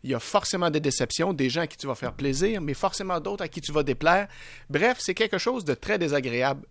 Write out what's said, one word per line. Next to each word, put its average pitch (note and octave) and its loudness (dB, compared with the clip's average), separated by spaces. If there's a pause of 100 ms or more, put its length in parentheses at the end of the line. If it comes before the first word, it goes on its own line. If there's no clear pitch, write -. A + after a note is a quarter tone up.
Il B2+ -4
y - 2
a A#2 0
forcément F3 0
des D3+ 2
déceptions, D#3 0
des C3+ 2
gens D#3+ 0
à E3 0
qui - -14
tu - -8
vas B2 -4
faire B2 -6
plaisir, D3+ 0
mais C#3+ -4
forcément F#3 -2
d'autres G3 -6
à D#3+ -6
qui - -8
tu - -6
vas D3+ 4
déplaire. D#3 4 (420)
Bref, G#3 4
c'est F#3 -2
quelque G#3+ 2
chose A#3+ 0
de C#3+ 2
très G3+ 0
désagréable C#3 0